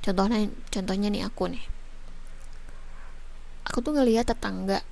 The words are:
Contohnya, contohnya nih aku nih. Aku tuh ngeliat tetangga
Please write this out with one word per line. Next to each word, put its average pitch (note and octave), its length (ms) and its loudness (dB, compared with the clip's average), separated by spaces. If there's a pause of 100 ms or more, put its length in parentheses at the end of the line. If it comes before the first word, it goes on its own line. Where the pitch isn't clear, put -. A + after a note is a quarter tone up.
Contohnya, G3+ 480 4 (240)
contohnya F#3+ 400 0
nih F#3 80 0
aku F3+ 320 -2
nih. - 100 -2 (2000)
Aku - 80 2
tuh D4+ 160 0
ngeliat A#3 320 8
tetangga F#3+ 640 0